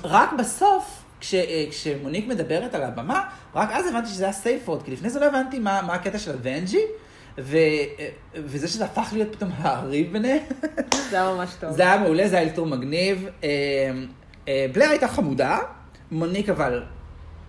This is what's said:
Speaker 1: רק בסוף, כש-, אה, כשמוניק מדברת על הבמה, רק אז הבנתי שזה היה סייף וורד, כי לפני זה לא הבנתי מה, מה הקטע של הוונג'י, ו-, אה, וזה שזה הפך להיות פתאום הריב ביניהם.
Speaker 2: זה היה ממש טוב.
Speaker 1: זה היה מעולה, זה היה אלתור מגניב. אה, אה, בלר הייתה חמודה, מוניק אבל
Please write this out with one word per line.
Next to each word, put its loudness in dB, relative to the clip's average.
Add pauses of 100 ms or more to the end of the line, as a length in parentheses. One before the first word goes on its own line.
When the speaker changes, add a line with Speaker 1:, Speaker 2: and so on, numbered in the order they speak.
Speaker 1:
רק 6
בסוף, 2 (180)
כש-, -4
אה, 0
כשמוניק -4
מדברת -2
על -2
הבמה, -2 (320)
רק 2
אז 0
הבנתי -2
שזה -2
היה 0
סייף -2
וורד, -2
כי -10
לפני -4
זה -4
לא 4
הבנתי 0
מה, 0
מה -2
הקטע -4
של -6
הוונג'י, -2 (580)
ו-, -4 (420)
אה, -10 (260)
וזה -4
שזה -2
הפך -2
להיות 0
פתאום -4
הריב 0
ביניהם. 2 (680)
Speaker 2:
זה 0
היה 2
ממש -4 (100)
טוב. -6
Speaker 1:
זה 4
היה 8
מעולה, 4
זה 2
היה 4
אלתור -2
מגניב. 0 (180)
אה, -2 (1000)
אה, 2
בלר 6
הייתה 4
חמודה, 2 (520)
מוניק -2
אבל 0 (680)